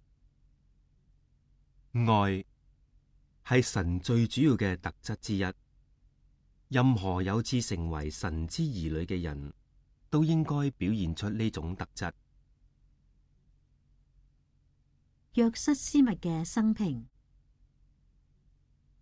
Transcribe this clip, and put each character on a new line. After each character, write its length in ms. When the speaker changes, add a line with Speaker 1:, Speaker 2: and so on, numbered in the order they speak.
Speaker 1:
愛 520
係 160
神 360
最 280
主 160
要 160
嘅 180
特 160
質 200
之 140
一， 180
任 260
何 280
有 200
志 200
成 260
為 220
神 360
之 160
兒 280
女 160
嘅 160
人 320
都 120
應 220
該 280
表 200
現 220
出 160
呢 200
種 240
特 200
質。 180
Speaker 2:
約 220
瑟 200
斯 280
密 140
嘅 280
生 300
平。 340